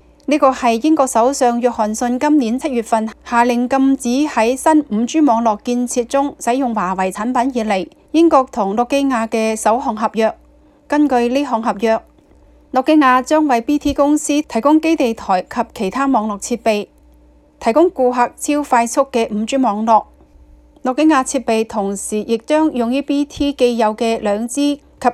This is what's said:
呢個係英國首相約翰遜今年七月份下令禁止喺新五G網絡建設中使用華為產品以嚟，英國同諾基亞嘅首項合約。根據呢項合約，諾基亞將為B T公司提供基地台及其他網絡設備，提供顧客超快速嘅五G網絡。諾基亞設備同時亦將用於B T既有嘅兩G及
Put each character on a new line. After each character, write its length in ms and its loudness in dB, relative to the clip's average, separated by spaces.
呢 120 0
個 120 4
係 340 -2
英 100 4
國 120 2
首 260 2
相 260 0
約 120 0
翰 240 -4
遜 240 -2
今 180 2
年 220 0
七 120 -4
月 120 -2
份 260 -2
下 200 2
令 220 2
禁 300 2
止 120 -6
喺 280 0
新 360 4
五 160 0
G 160 0
網 200 4
絡 220 0
建 240 -2
設 160 -2
中 340 -2
使 200 -2
用 160 -2
華 180 -4
為 180 -2
產 220 -6
品 240 -2
以 100 -2
嚟， 220 -2
英 180 4
國 240 4
同 240 -2
諾 120 0
基 80 0
亞 200 -2
嘅 300 -2
首 240 0
項 160 -4
合 160 -4
約。 220 0
根 220 2
據 200 2
呢 140 0
項 200 -4
合 180 -2
約， 220 0
諾 120 2
基 120 2
亞 260 4
將 240 2
為 160 2
B 160 -2
T 160 -2
公 240 2
司 240 -2
提 180 -4
供 180 4
基 160 2
地 200 0
台 260 -2
及 200 -8
其 160 -6
他 160 -4
網 240 0
絡 100 -6
設 200 -6
備， 300 -2
提 140 -2
供 180 4
顧 220 0
客 240 0
超 260 -2
快 240 0
速 140 -2
嘅 240 0
五 120 -4
G 100 -4
網 300 0
絡。 180 4
諾 100 -2
基 120 0
亞 180 4
設 180 -4
備 240 -2
同 280 -6
時 240 -6
亦 200 -2
將 340 0
用 200 -2
於 100 -2
B 220 -2
T 280 -4
既 260 0
有 180 0
嘅 240 -2
兩 260 -2
G 300 -2
及 140 0